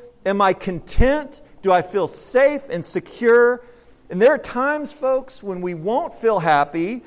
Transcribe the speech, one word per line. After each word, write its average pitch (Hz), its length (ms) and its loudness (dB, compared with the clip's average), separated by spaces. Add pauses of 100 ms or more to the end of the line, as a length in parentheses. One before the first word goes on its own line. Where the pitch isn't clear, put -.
(240)
Am 202 160 0
I 190 140 4
content? 262 880 0 (180)
Do 196 100 0
I 180 120 4
feel 180 260 -2
safe 277 640 0
and 170 120 -6
secure? 240 760 2 (500)
And 185 120 -2
there 277 100 6
are 285 60 0
times, 285 520 -4
folks, 262 520 -6
when 190 180 -8
we 180 140 -6
won't 226 400 -4
feel 220 240 0
happy, 165 680 0